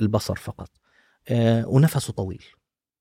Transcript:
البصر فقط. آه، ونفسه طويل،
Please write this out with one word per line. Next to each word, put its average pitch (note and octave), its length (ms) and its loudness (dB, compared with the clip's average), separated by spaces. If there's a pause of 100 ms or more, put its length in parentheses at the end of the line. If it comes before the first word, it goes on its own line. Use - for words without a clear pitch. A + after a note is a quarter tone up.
البصر G#2 340 0
فقط. - 340 -14 (600)
آه، A#2 380 2
ونفسه C#3 460 2
طويل، F#2+ 300 -8 (580)